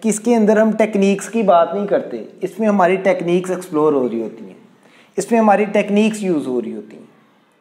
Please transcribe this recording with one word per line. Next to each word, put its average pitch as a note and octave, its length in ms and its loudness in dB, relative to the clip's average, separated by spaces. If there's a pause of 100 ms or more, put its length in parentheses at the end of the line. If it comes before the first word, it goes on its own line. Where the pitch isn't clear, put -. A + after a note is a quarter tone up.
कि A3 60 0
इसके A3 260 0
अंदर G#3+ 240 4
हम A3 140 4
टेक्निक्स G3+ 560 0
की A3+ 140 -2
बात E3+ 320 4
नहीं G3+ 120 -4
करते, B2+ 420 -4 (140)
इसमें G#3+ 260 -4
हमारी F#3+ 280 2
टेक्निक्स F3+ 540 0
explore D#3 440 0
हो B2+ 120 0
रही A2+ 160 -4
होती A2 220 -12
हैं, F#2 120 -20 (640)
इसमें A3 200 0
हमारी G#3 280 4
टेक्निक्स G#3 560 0
यूज़ D#3+ 240 -2
हो B2+ 140 -2
रही G#2+ 120 -8
होती G#2+ 240 -14
हैं, - 120 -20 (520)